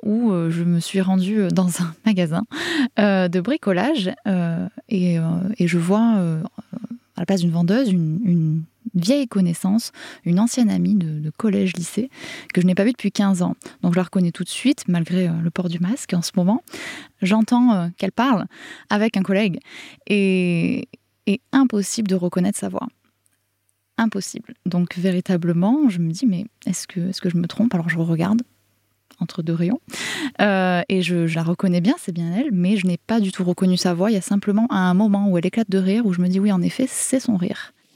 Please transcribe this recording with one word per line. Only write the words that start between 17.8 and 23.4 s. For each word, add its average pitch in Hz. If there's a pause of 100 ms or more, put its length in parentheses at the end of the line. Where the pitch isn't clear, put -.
qu'elle 190
parle 233 (420)
avec 214
un 190
collègue 196 (460)
et, 185 (380)
et 202 (120)
impossible 220
de 185
reconnaître 180
sa 196
voix. - (1120)